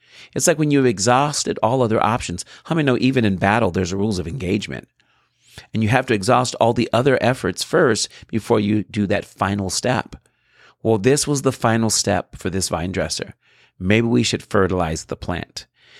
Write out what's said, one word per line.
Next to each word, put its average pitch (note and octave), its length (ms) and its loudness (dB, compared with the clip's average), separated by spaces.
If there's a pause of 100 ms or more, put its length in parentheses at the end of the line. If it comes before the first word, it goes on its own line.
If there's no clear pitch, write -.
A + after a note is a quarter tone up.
(360)
It's D3 120 -2
like D#3 120 2
when D3+ 100 0
you've C#3 160 4
exhausted B2 800 0
all B2+ 180 2
other A2 220 2
options. G#2+ 400 -2 (220)
How E3+ 100 -4
many D3+ 120 2
know B2 120 2
even B2+ 240 2
in F#2+ 140 2
battle, G2+ 340 2
there's F#2 220 -2
rules G2 260 -2
of D#2 80 -6
engagement? F2 640 -6 (840)
And A2+ 80 -2
you A2 60 2
have B2+ 200 0
to B2 60 2
exhaust A#2+ 420 2
all A#2 180 2
the A#2 180 0
other B2+ 300 2
efforts A2 420 -2
first D3 460 0 (180)
before A2+ 320 0
you G#2 240 0
do G#2 240 -2
that G2 160 -2
final G2 460 -4
step. - 480 -4 (680)
Well, A2 140 2
this B2+ 280 2
was C#3+ 180 -2
the C3+ 100 2
final A2+ 360 0
step - 460 -2
for - 140 -6
this F#2 180 -2
vine F2 240 -4
dresser. E2+ 420 -6 (460)
Maybe G#2+ 280 2
we A#2+ 160 2
should - 200 -2
fertilize F2+ 640 0
the - 100 -10
plant. - 520 -8 (320)